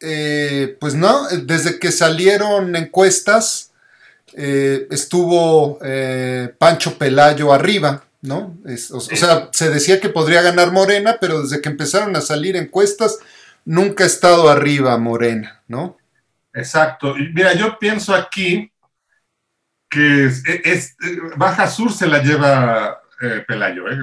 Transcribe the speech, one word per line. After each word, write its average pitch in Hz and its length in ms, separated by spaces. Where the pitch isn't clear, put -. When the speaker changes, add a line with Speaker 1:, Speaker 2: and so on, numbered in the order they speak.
Speaker 1:
eh, 147 760
pues 147 160
no, 220 360
desde 165 500
que 165 140
salieron 190 840
encuestas, 190 960
eh, 139 580
estuvo, 160 920
eh, 127 720
Pancho - 400
Pelayo 147 560
arriba, 151 500
¿no? 170 440
Es, 120 260
o, 127 60
o - 20
Speaker 2:
Sí. - 160
Speaker 1:
sea, 170 380
se 160 160
decía 165 320
que 202 80
podría 160 320
ganar 175 320
Morena, 202 480
pero 160 220
desde 143 180
que 151 80
empezaron 175 480
a 147 40
salir 156 360
encuestas, 202 640
nunca 190 380
ha 175 40
estado 170 420
arriba 139 480
Morena, 117 720
¿no? 156 280
Speaker 2:
Exacto. 139 640
Y 147 160
mira, 180 200
yo 214 260
pienso 208 340
aquí 190 560
que 143 360
es, 127 200
es, 175 200
es, 175 300
Baja 185 300
Sur 220 260
se 180 140
la 147 140
lleva, 131 800
eh, 113 260
Pelayo, 95 420
¿eh? 135 140